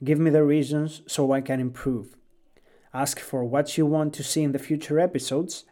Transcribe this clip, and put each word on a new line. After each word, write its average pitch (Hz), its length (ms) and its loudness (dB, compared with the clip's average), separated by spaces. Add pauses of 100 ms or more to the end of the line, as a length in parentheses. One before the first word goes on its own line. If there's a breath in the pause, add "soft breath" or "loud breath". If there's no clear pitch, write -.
give 147 160 2
me 160 120 4
the 151 120 6
reasons 151 640 0
so 139 240 0
I 135 100 2
can 131 200 -4
improve. 123 560 -6 (760 soft breath)
Ask 139 280 -4
for 127 240 -4
what 139 340 0
you 156 80 4
want 151 280 0
to 143 100 -10
see - 180 -2
in 147 80 2
the 135 80 -2
future 151 400 -2
episodes, 165 720 0